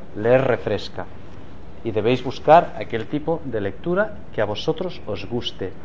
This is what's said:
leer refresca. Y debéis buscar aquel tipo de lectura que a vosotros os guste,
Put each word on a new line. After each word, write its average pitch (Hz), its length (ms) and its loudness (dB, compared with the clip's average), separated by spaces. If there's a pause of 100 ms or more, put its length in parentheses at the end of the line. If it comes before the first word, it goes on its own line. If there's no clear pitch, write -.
(140)
leer 120 300 6
refresca. 107 600 -2 (760)
Y 117 80 -4
debéis 110 320 2
buscar 151 560 6
aquel 110 280 -4
tipo 151 380 -2
de 113 160 -4
lectura 175 520 0 (200)
que 113 100 0
a - 20 4
vosotros 156 600 -2
os 98 200 -4
guste, 98 460 -4 (120)